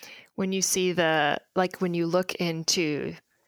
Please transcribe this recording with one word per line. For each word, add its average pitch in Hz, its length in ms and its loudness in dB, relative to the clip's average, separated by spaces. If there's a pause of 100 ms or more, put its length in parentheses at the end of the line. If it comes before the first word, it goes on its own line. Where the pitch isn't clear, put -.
(360)
When 190 160 -2
you 190 100 -2
see 185 300 0
the, 160 460 2 (180)
like, 185 240 0
when 175 140 0
you 170 120 0
look 180 300 0
into 160 760 -2 (340)